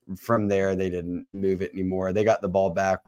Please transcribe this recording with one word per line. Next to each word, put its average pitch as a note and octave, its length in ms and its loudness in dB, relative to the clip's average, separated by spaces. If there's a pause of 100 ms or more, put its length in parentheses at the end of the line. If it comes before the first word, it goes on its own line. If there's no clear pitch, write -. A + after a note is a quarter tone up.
(180)
from A2+ 300 0
there, G2 280 2
they F#2+ 140 -2
didn't F2+ 440 -6
move F#2+ 280 0
it F#2+ 120 -6
anymore. F#2 400 -2
They G#2 100 2
got G#2+ 180 4
the G2+ 80 -4
ball F#2+ 220 2
back. F#2+ 360 0